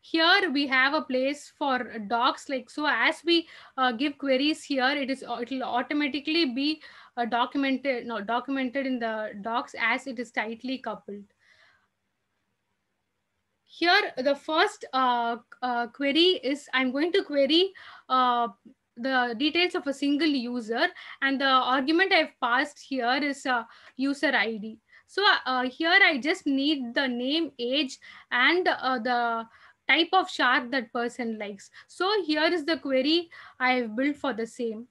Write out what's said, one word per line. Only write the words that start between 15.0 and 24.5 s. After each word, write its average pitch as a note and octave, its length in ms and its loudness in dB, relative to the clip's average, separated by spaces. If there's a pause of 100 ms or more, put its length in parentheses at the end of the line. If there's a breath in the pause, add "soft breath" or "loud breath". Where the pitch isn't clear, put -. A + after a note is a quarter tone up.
uh, A#3+ 280 -2
query D4 540 2
is, C#4 300 -4
I'm C4 200 0
going D4+ 200 0
to G4 120 2
query, D4+ 500 2 (340 loud breath)
uh, B3 400 2 (480)
the B3 420 0
details E4 360 0
of F4+ 120 -4
a C#4 60 -2
single C#4+ 360 0
user, A#3+ 580 -2 (340 loud breath)
and C4+ 180 0
the C#4 80 -2
argument C4+ 680 4
I've D#4+ 260 2
passed C4+ 380 0
here B3+ 440 -2
is, C#4+ 220 -4
uh, B3 200 0 (320 loud breath)
user C#4 380 0
I A3+ 220 0